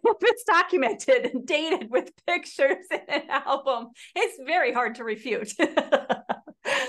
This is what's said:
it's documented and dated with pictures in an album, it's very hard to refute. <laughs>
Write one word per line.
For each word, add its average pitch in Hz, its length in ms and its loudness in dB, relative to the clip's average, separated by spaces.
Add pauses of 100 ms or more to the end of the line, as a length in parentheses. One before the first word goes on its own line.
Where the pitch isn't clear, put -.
it's 415 400 4
documented 269 880 2
and 254 140 -6
dated 320 440 0
with 254 200 0 (160)
pictures - 640 0
in 427 180 -4
an - 220 -4
album, 262 600 -2 (260)
it's - 280 0
very 302 280 2
hard 233 240 -2
to 247 80 -10
refute. 220 540 -6
<laughs> 339 40 2 (1300)